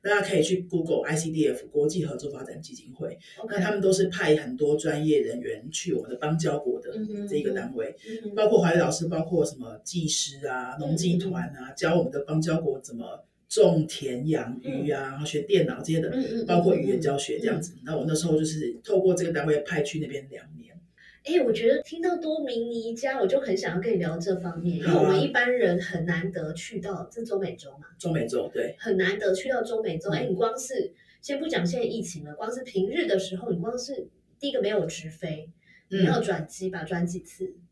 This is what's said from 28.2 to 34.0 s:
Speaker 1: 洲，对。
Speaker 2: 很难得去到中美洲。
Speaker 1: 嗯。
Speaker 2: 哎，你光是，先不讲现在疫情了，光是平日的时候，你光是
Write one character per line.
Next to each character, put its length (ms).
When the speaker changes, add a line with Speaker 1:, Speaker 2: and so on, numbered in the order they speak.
Speaker 1:
洲， 260
对。 240
Speaker 2:
很 180
难 220
得 160
去 140
到 120
中 220
美 160
洲。 120
Speaker 1:
嗯。 40
Speaker 2:
哎， 160
你 60
光 200
是， 360
先 200
不 80
讲 180
现 140
在 40
疫 160
情 220
了， 140
光 180
是 80
平 260
日 200
的 100
时 160
候， 160
你 80
光 180
是 300